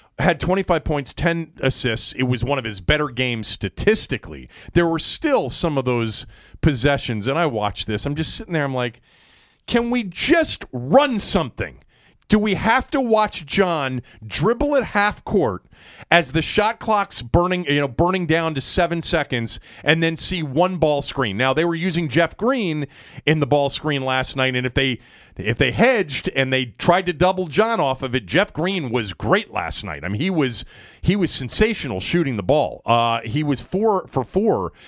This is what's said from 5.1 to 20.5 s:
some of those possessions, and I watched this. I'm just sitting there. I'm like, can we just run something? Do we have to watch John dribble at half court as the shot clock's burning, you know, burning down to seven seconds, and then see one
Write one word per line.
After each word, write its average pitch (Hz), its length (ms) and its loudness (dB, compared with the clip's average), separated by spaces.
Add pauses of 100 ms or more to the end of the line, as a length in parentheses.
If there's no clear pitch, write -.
some 151 300 -2
of 127 80 0
those 117 400 -2 (340)
possessions, 127 680 0
and 139 120 0
I 170 80 2
watched 104 400 -2
this. 107 180 -4
I'm 143 120 -4
just 156 200 -2
sitting 180 160 -10
there. 151 120 0
I'm 135 100 -4
like, 123 260 -4 (680)
can 240 240 0
we 247 120 0
just 285 680 0
run 214 460 2
something? 113 600 -4 (500)
Do 214 100 6
we 208 160 0
have 226 380 0
to 294 80 2
watch 214 440 2
John 143 580 2 (220)
dribble 240 520 2
at 233 80 2
half 208 400 -2
court 123 400 0 (480)
as 160 180 4
the 156 120 0
shot 214 360 0
clock's 208 440 -2
burning, 175 420 2
you 143 160 2
know, 143 80 0
burning 175 380 0
down 160 280 0
to 135 60 -4
seven 170 420 0
seconds, 131 560 -2 (240)
and 160 180 4
then 165 140 0
see 180 260 -2
one 160 360 0